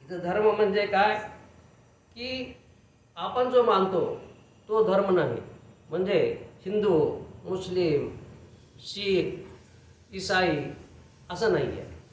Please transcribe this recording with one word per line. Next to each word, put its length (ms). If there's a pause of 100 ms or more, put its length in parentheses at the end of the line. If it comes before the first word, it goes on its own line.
इथं 140
धर्म 320
म्हणजे 340
काय 300 (1000)
की 420 (580)
आपण 340
जो 140
मानतो 580 (460)
तो 160
धर्म 320
नाही, 220 (520)
म्हणजे 580 (180)
हिंदू, 540 (260)
मुस्लिम, 720 (640)
शीख, 680 (680)
ईसाई 480 (680)
असं 240
नाही 120
आहे. 340 (140)